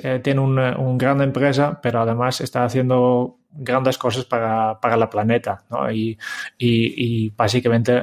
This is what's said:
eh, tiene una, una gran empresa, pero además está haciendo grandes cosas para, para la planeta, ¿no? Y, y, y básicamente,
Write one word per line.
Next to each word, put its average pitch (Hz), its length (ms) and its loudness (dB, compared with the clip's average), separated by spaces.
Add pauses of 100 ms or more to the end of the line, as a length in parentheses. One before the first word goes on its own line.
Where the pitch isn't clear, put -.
eh, 131 200 -2
tiene 139 180 0
una, 131 360 0
una 127 200 0
gran 139 240 2
empresa, 139 600 0
pero 120 200 0
además 117 400 0
está - 240 -2
haciendo 123 720 2 (140)
grandes 127 480 0
cosas 120 260 -2
para, 113 540 -2
para 113 180 2
la 113 120 2
planeta, 107 600 -2
¿no? 123 220 -4
Y, 110 260 -4 (400)
y, 117 680 0
y 110 40 -2
básicamente, 117 720 2